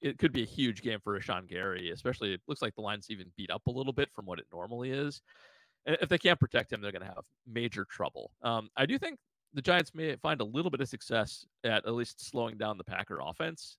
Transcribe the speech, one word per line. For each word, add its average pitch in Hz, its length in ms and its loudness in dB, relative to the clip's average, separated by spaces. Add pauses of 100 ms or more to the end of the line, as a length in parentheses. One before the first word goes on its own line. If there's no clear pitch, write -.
it 147 180 -2
could 156 140 4
be 123 100 2
a 110 40 -2
huge 120 360 0
game 110 200 0
for 101 160 0
Rashawn 92 300 -4
Gary, 90 420 -2
especially 107 420 -2
it 90 140 -4
looks 147 160 -6
like 110 140 -2
the - 40 -8
line's 104 300 -4
even 92 260 -10
beat 92 140 -8
up 98 160 -2
a 123 60 2
little 131 200 -2
bit 135 220 2
from 104 100 -12
what 90 140 -6
it 82 140 -10
normally 117 380 -6
is. 139 300 -2 (640)
And 147 160 4
if 156 80 2
they 175 80 6
can't 175 220 6
protect 123 340 4
him, 107 80 -2
they're 101 120 -4
gonna 92 140 -6
have 92 180 -10 (200)
major 113 400 -2
trouble. - 460 -4 (120)
Um, 113 340 0
I 135 100 6
do 262 120 2
think 320 200 -6 (340)
the 143 80 -6
Giants 175 340 4
may 160 220 -2
find 156 240 0
a 107 40 2
little 147 260 0
bit 135 100 0
of 131 80 0
success - 560 0 (200)
at, 110 220 4
at 117 60 2
least 117 320 -2
slowing 117 320 -2
down 107 220 -2
the 90 60 -8
Packer 92 380 -4
offense. 160 560 -6